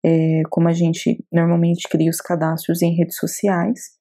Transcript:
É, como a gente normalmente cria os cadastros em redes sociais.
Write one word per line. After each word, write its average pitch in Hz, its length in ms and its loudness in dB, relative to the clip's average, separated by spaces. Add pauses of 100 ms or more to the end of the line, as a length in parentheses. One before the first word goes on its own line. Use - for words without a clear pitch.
É, 160 440 2
como 165 180 2
a 165 60 2
gente 165 580 0
normalmente 170 560 2
cria 160 220 2
os 165 80 -6
cadastros 165 640 -2
em 170 120 2
redes 170 220 0
sociais. 190 840 -2